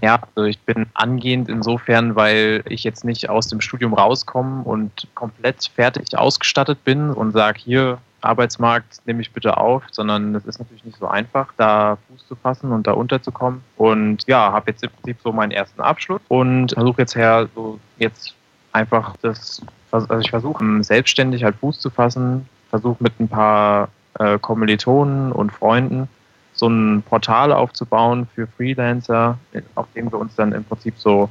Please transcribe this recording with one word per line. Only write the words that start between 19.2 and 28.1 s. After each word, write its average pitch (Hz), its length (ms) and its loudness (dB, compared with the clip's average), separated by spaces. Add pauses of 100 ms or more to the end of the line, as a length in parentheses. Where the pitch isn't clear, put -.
das, - 380 -6 (300)
also 113 300 0
ich 110 100 -2
versuche 117 340 -4 (200)
selbstständig 127 580 0
halt 107 140 2
Fuß 147 240 -4
zu 131 100 -6
fassen, 127 580 -2 (220)
versuche 117 320 -2
mit 113 160 0
ein 113 80 0
paar, 104 600 2 (320)
äh, 104 180 2
Kommilitonen 127 920 0
und 107 180 -2
Freunden 127 580 0 (440)
so 117 160 0
ein 107 340 2
Portal 113 480 2
aufzubauen 120 840 0